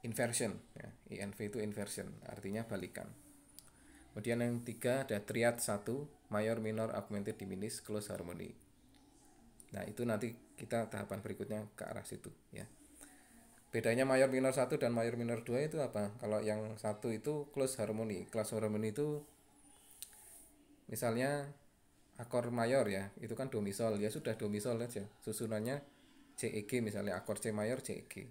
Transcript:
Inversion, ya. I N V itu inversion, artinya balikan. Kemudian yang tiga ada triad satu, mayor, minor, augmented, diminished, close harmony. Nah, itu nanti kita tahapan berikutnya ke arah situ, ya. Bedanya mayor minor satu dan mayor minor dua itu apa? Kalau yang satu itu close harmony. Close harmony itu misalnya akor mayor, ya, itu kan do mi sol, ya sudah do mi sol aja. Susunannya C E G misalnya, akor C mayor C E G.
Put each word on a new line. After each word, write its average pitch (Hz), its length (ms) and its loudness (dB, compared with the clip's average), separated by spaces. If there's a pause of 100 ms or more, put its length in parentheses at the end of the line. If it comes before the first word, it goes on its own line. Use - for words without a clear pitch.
Inversion, 117 500 0 (220)
ya. 101 120 -12 (220)
I 101 120 -6
N 101 120 -6
V 104 160 -2
itu 123 80 -4
inversion, 104 480 -4 (200)
artinya 104 360 -4
balikan. 95 480 -6 (1040)
Kemudian 117 280 0
yang 120 200 0
tiga 127 440 0
ada 104 160 0
triad 117 400 4
satu, 120 440 -2 (240)
mayor, 107 320 2
minor, 110 320 0
augmented, 101 440 -4
diminished, 95 480 -6
close 107 240 -2
harmony. 87 400 -6 (1200)
Nah, 95 100 -4
itu 107 180 -6
nanti 113 300 0 (260)
kita 113 300 -2
tahapan 101 340 -6
berikutnya 104 440 -4 (100)
ke - 100 -8
arah - 160 -6
situ, - 300 -12 (180)
ya. - 160 -10 (1000)
Bedanya 117 320 6
mayor 131 320 8
minor 131 160 6
satu 131 320 4
dan 117 160 4
mayor 117 160 2
minor 117 320 0
dua 123 160 2
itu 156 160 0
apa? 107 400 0
Kalau 107 240 2
yang 107 400 0
satu 110 320 0
itu 147 400 0
close 131 240 2
harmony. 107 560 0
Close 110 240 0
harmony 107 320 2
itu 147 320 0 (1700)
misalnya 131 640 0 (640)
akor 120 320 0
mayor, 120 400 6
ya, 98 320 -2
itu 113 160 -6
kan 135 100 -2
do 113 140 0
mi 101 100 0
sol, 107 300 2
ya 110 80 2
sudah 120 240 -2
do 107 160 -2
mi 104 80 0
sol 113 240 0
aja. 117 240 -4 (160)
Susunannya 113 640 -2 (480)
C 113 160 -2
E 104 160 -2
G 123 160 2
misalnya, 101 340 0
akor 101 220 -2
C 110 160 0
mayor 110 320 2
C - 80 -4
E - 160 -6
G. - 220 -10